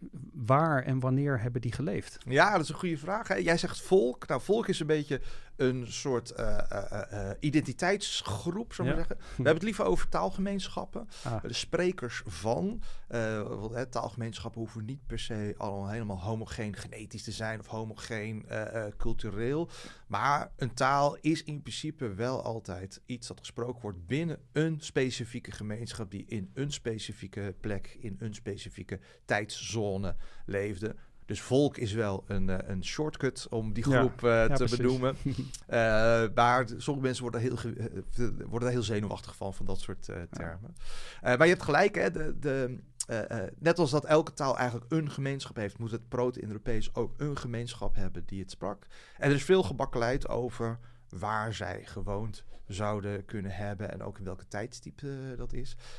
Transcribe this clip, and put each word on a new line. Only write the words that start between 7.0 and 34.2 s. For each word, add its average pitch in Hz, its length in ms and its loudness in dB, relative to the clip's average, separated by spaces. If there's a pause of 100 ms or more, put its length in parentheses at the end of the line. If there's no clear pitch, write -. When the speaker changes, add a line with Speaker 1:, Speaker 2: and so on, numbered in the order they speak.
Speaker 2:
eh, 104 100 -6
identiteitsgroep, 165 1300 0
zullen - 180 0
we 160 80 2
Speaker 1:
Ja. - 80 4
Speaker 2:
zeggen. - 100 0 (100)
We - 80 -10
hebben 139 200 6
het 165 80 0
liever 208 220 0
over 180 240 6
taalgemeenschappen. 190 1000 -2 (160)
Speaker 1:
Ah. 113 180 -2
Speaker 2:
De 113 100 -6
sprekers 170 720 -2
van, 120 560 0 (260)
eh, 110 340 -2
want, 110 320 -6
hè, 123 120 -2
taalgemeenschappen 117 760 -6
hoeven 110 240 -6
niet 135 220 -8
per 113 120 -4
se 107 400 -4
al 98 300 -4
helemaal 104 320 -4
homogeen 107 560 -4
genetisch - 460 -10
te 110 100 -8
zijn 110 280 -4
of 107 60 -14
homogeen, 110 800 -6
eh, 110 380 -4
eh, 104 100 -6
cultureel. 117 720 2 (380)
Maar 131 500 2
een 123 180 -2
taal 139 460 4
is 156 240 2
in 147 180 -8
principe 135 520 -6
wel 120 280 -2
altijd 95 640 -6
iets 123 200 -8
dat - 120 -12
gesproken 120 440 -8
wordt 87 240 -8
binnen 147 320 0 (140)
een 156 280 2
specifieke 127 680 -2
gemeenschap 107 600 -8
die 98 160 -8
in 95 280 -6
een 143 180 -4
specifieke 104 880 -6
plek, 101 400 -4
in 101 180 -6
een 110 160 -6
specifieke 98 640 -8 (240)
tijdzone 104 920 -2 (300)
leefde. 101 500 -2 (280)
Dus - 160 -6
volk 139 360 4
is 104 160 -2
wel 104 340 0
een, 95 220 2
eh, 92 200 0
een 92 160 -2
shortcut - 640 -2
om 110 220 -2
die 120 160 0
Speaker 1:
Ja. 131 100 8
Speaker 2:
groep, 120 260 2